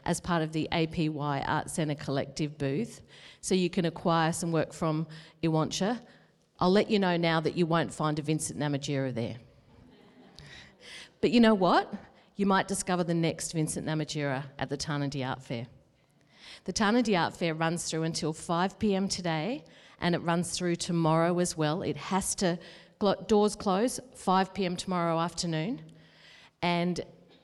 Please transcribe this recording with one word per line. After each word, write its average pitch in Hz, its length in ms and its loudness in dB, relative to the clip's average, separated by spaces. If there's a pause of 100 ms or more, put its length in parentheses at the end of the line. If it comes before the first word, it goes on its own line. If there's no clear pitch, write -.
as 175 160 0
part 170 220 0
of 156 100 -4
the 156 200 -2
A 165 160 2
P 160 200 -2
Y 147 380 -2
Art - 240 -2
Centre 151 240 -2
Collective 147 640 -4
booth. 143 420 -4 (400)
So - 140 -2
you 180 160 4
can 175 160 0
acquire 165 440 2
some 170 220 -4
work 156 220 0
from 160 320 0 (360)
Iwancha. 165 560 0 (600)
I'll 180 100 4
let 202 200 4
you 214 80 4
know 180 180 2
now 165 240 2
that 156 160 -2
you 175 80 2
won't 160 300 0
find 151 240 -2
a 156 40 -4
Vincent 156 380 -2
Namatjira 139 540 -2
there. 113 220 -6 (1900)
But 196 80 4
you 240 100 6
know 220 140 8
what? 202 400 4 (420)
You 202 80 0
might 190 240 4
discover 180 340 0
the 170 120 0
next 165 380 0
Vincent 156 340 -2
Namatjira 147 580 -2 (140)
at 135 100 -4
the 143 80 -6
Tarnanthi 143 500 -4
Art 131 160 -6
Fair. 117 240 -8 (1000)
The 185 100 -6
Tarnanthi 214 440 4
Art 139 160 2
Fair 165 200 -2
runs 165 340 0
through 160 140 -2
until 160 320 -2
five 180 440 -2
P 208 160 2
M 190 140 0
today, 170 560 -4 (380)
and 175 120 2
it 151 40 0
runs 170 320 0
through 175 260 -2
tomorrow 165 640 2
as 175 180 -2
well. 156 240 0
It 147 160 -4
has - 380 -2
to, 175 240 0 (400)
glo-, - 300 0
doors 208 280 4
close 214 420 0 (160)
five 190 380 2
P 196 140 -2
M 175 100 -2
tomorrow 170 420 0
afternoon, 170 600 -2 (800)
and 175 400 0 (440)